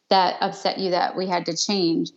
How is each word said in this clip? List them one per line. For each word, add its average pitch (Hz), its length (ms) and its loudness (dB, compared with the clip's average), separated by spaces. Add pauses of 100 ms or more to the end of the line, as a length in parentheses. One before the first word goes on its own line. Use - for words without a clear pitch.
that 190 320 4
upset - 380 -2
you 185 100 -2
that 180 260 0
we 185 120 -2
had 175 180 -2
to 170 100 -4
change?" 170 600 0